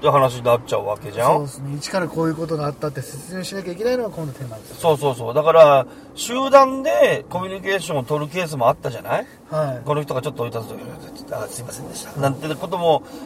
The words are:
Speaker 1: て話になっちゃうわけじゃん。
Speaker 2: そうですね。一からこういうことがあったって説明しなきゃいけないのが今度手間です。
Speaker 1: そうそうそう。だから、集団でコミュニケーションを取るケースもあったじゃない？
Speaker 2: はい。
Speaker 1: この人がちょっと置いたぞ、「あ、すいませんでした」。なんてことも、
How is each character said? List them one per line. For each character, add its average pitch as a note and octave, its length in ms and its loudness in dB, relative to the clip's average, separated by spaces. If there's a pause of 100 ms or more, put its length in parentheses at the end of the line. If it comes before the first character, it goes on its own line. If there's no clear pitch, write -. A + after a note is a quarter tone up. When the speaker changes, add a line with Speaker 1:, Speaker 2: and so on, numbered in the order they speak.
Speaker 1:
て D3 80 4
話 C3 280 4
に A#2+ 60 -10
な A#2+ 140 6
っ A#2+ 80 -4
ち - 80 -2
ゃ A2 40 2
う G2+ 80 -2
わ G#2 120 -2
け - 140 -12
じ G#2+ 100 -4
ゃ B2+ 80 4
ん。 D#3 60 6
Speaker 2:
そ - 20 2
う D3+ 60 0
で C#3 40 -8
す C3+ 120 -14
ね。 C#3 160 -8
一 C#3+ 140 -8
か F#3+ 100 -2
ら E3+ 80 -2
こ E3 160 -2
う D#3+ 60 2
い - 20 0
う D#3 40 -4
こ D#3+ 120 -4
と D#3+ 100 -2
が D3 80 -4
あ D3 40 -2
っ C#3+ 40 -6
た D3+ 140 -6
っ C#3+ 40 -4
て C#3 100 -8
説 D3+ 340 -12
明 F#3 80 -6
し F3 100 -8
な G3 80 -8
き F#3 80 -8
ゃ F3 40 -8
い - 20 -8
け G3 80 -8
な B3 80 2
い B3+ 60 0
の A#3+ 80 -2
が G#3 40 -6
今 E3 160 -8
度 C#3 80 -8
手 C3+ 100 -12
間 A#2 140 -10
で - 80 -18
す。 B2+ 160 -14
Speaker 1:
そ E3 120 4
う C#3+ 40 2
そ C#3 140 0
う B2+ 40 -4
そ A#2 160 -6
う。 - 40 -8
だ D3+ 80 4
か D#3+ 100 6
ら、 C#3+ 320 8 (300)
集 C4 340 -2
団 C4+ 320 8
で C4+ 480 4
コ F3+ 100 -6
ミ F#3+ 100 -6
ュ F#3 40 -8
ニ F#3+ 80 -10
ケ F#3+ 140 0
ー F#3+ 40 -2
シ D#3+ 120 -6
ョ D#3 40 -2
ン C#3+ 40 0
を B2+ 40 -4
取 D3 220 -2
る D3 60 -12
ケ F3+ 120 -2
ー E3 40 -4
ス D3+ 100 -6
も A#2+ 100 4
あ C#3+ 60 6
っ - 20 -2
た - 140 -8
じ A#2 80 -8
ゃ F#2 60 -12
な C3+ 160 -2
い？ B3+ 80 -6 (220)
Speaker 2:
は D3+ 260 -2
い。 A#2+ 100 -10
Speaker 1:
こ D3 100 0
の D3 60 0
人 C#3+ 140 -6
が B2+ 60 -2
ち D3 80 -6
ょ - 20 -4
っ - 20 -14
と B2 100 -6
置 A#2 60 -4
い - 20 -8
た A#2 100 -6
ぞ、 G#2 140 -12 (560)
「あ、 G#2+ 160 -6
す - 140 -12
い - 20 -12
ま - 80 -12
せ B2+ 100 -14
ん D3 60 -12
で - 80 -14
し - 100 -12
た」。 - 140 -10
な C#3 100 2
ん C3+ 60 -2
て D#3 200 -6
こ F3+ 120 -8
と F3+ 100 -4
も、 E3+ 260 4 (220)